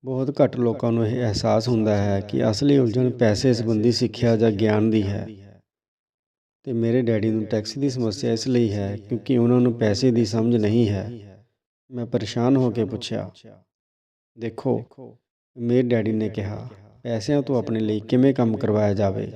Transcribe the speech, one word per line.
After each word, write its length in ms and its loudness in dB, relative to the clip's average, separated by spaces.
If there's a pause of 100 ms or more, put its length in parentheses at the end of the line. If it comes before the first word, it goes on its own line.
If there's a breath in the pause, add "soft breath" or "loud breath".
ਬਹੁਤ 360 -2
ਘੱਟ 140 2
ਲੋਕਾਂ 360 0
ਨੂੰ 160 0
ਇਹ 160 -2
ਅਹਿਸਾਸ 440 0
ਹੁੰਦਾ 300 2
ਹੈ 240 0
ਕਿ 280 -2
ਅਸਲੀ 280 2
ਉਲਝਣ 340 2
ਪੈਸੇ 420 2
ਸੰਬੰਧੀ 380 2
ਸਿੱਖਿਆ 460 0
ਜਾਂ 140 4
ਗਿਆਨ 380 2
ਦੀ 140 2
ਹੈ। 240 -6 (1400)
ਤੇ 100 -6
ਮੇਰੇ 280 2
ਡੈਡੀ 300 0
ਨੂੰ 140 -2
ਟੈਕਸ 320 -4
ਦੀ 120 0
ਸਮੱਸਿਆ 440 -2
ਇਸ 140 -4
ਲਈ 260 2
ਹੈ 240 -4
ਕਿਉਂਕਿ 400 -2
ਉਹਨਾਂ 240 4
ਨੂੰ 120 2
ਪੈਸੇ 380 2
ਦੀ 140 2
ਸਮਝ 300 0
ਨਹੀਂ 340 2
ਹੈ। 200 -4 (800)
ਮੈਂ 140 -8
ਪਰੇਸ਼ਾਨ 520 0
ਹੋ 140 2
ਕੇ 140 -2
ਪੁੱਛਿਆ, 460 -8 (1080)
"ਦੇਖੋ," 380 -4 (800)
ਮੇਰੇ 240 2
ਡੈਡੀ 300 0
ਨੇ 180 -2
ਕਿਹਾ, 400 -8 (340)
"ਪੈਸਿਆਂ 380 -2
ਤੋਂ 180 -2
ਆਪਣੇ 200 -4
ਲਈ 200 -2
ਕਿਵੇਂ 340 4
ਕੰਮ 240 0
ਕਰਵਾਇਆ 360 2
ਜਾਵੇ? 420 -2